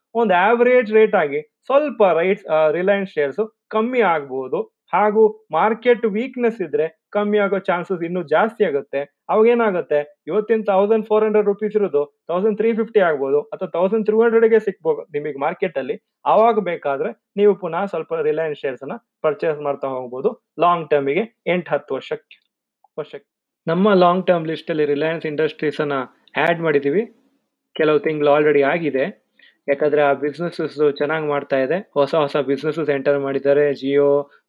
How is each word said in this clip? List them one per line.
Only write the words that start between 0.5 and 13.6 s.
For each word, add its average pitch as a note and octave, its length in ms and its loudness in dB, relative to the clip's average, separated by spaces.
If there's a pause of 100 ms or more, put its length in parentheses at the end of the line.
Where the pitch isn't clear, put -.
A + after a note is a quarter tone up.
rate A3 220 4
ಆಗಿ D3+ 280 0 (220)
ಸ್ವಲ್ಪ C#4 380 0
rights, F#3 440 2
ಆ, D#3 240 2
Reliance F#3+ 360 0
shares D#3 500 -4 (120)
ಕಮ್ಮಿ A#3+ 320 -2
ಆಗ್ಬೋದು. C#3+ 800 -2 (140)
ಹಾಗೂ G#3+ 580 2
ಮಾರ್ಕೆಟ್ A3+ 540 0
weakness A#3 560 -4
ಇದ್ರೆ D#3 380 -4 (100)
ಕಮ್ಮಿ G#3 280 0
ಆಗೋ G3 200 0
chances F3+ 440 -4
ಇನ್ನೂ F3 200 -6
ಜಾಸ್ತಿ F#3+ 420 0
ಆಗುತ್ತೆ. C#3 520 -4 (120)
ಅವಾಗ G#3+ 180 4
ಏನಾಗುತ್ತೆ, F3+ 800 0
ಇವತ್ತಿನ G#3+ 400 -2
ತೌಸಂಡ್ G#3 400 2
ಫೋರ್ G#3+ 180 2
ಹಂಡ್ರೆಡ್ G#3+ 220 2
ರುಪೀಸ್ G3+ 300 -2
ಇರೋದು D3 500 -2
ತೌಸಂಡ್ G3 300 -2
ತ್ರೀ A3 160 0
ಫಿಫ್ಟಿ A3 280 0
ಆಗ್ಬೋದು, C#3+ 420 2
ಅಥವಾ E3+ 260 -10